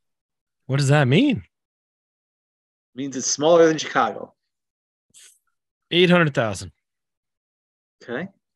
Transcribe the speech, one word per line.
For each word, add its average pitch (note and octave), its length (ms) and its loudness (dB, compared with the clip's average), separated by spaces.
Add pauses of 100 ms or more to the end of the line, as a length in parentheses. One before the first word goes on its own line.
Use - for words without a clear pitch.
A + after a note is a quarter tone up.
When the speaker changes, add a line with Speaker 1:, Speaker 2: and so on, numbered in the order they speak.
(680)
Speaker 1:
What C3+ 120 -4
does C#3+ 100 -2
that D3 180 2
mean? E3+ 380 0 (1500)
Speaker 2:
It A#2+ 40 -14
means C3+ 160 -10
it's B2+ 160 -8
smaller E3 380 4
than D#3+ 80 0
Chicago. - 560 -6 (1600)
Speaker 1:
Eight F3 180 4
hundred E3+ 240 4
thousand. G2+ 400 -6 (1300)
Speaker 2:
Okay, C#3 260 -10 (280)